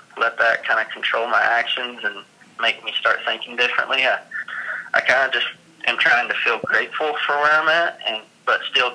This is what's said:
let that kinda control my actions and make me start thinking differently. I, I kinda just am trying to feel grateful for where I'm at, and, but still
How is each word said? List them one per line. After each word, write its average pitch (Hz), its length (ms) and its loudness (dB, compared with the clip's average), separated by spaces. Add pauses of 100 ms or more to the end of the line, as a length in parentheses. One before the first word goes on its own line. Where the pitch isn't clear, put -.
(160)
let 117 220 0
that 113 280 2
kinda 113 200 0
control 113 420 -4
my 107 120 2
actions 117 600 0
and 101 220 -6 (360)
make 117 240 0
me 110 140 -6
start 113 260 2
thinking 117 320 -4
differently. 127 500 0
I, 104 120 2 (760)
I - 60 4
kinda 131 320 2
just 120 140 0 (400)
am - 120 0
trying - 300 4
to - 60 -2 (100)
feel 113 200 0
grateful 151 500 -2 (120)
for 147 100 0
where 147 160 4
I'm 156 160 4
at, 170 300 2 (100)
and, 110 140 -6 (220)
but 113 160 2 (100)
still 123 240 2